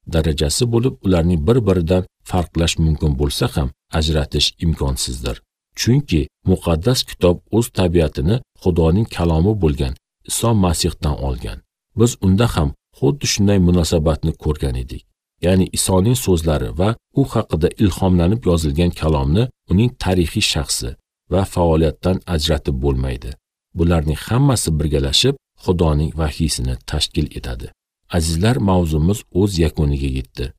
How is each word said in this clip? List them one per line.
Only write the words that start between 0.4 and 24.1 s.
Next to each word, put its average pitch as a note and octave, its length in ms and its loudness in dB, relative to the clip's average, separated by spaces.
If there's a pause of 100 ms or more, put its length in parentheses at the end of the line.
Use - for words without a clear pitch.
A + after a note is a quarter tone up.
bo'lib, A#2 360 0
ularning F2 420 2
bir-biridan F#2 600 2 (160)
farqlash E2 560 -2
mumkin D#2 400 2
bo'lsa C#2+ 280 -2
ham, C#2 220 -2 (200)
ajratish D2+ 680 -2
imkonsizdir. C2 800 -4 (400)
Chunki A2+ 460 2 (200)
muqaddas F2+ 600 0
kitob - 340 0 (120)
o'z A#2 200 0
tabiatini E2+ 680 0 (220)
Xudoning E2+ 480 2
kalomi E2+ 480 0
bo'lgan C#2 400 -2 (340)
Iso - 240 -2
Masihdan E2+ 640 0
olgan. B1 420 -6 (380)
Biz A#2+ 220 2
unda G2+ 280 2
ham D#2+ 220 0 (240)
xuddi C#3 340 -2
shunday G2+ 320 2
munosabatni E2 720 2
ko'rgan C#2 420 -4
edik. B1 280 -8 (400)
Ya'ni F#2 240 2
Isoning G#2 500 0
so'zlari D#2+ 560 0
va F2+ 160 -2 (240)
u C#3 120 2
haqida F#2 460 -2
ilhomlanib F#2 760 2
yozilgan E2+ 460 2
kalomni D#2 540 0 (240)
uning A2 260 2
tarixiy F#2 500 0
shaxsi - 460 -4 (400)
va F#2 140 2
faoliyatdan E2 720 0 (100)
ajratib D#2 560 -2
bo'lmaydi. C2 480 -4 (440)
Bularning E2 440 0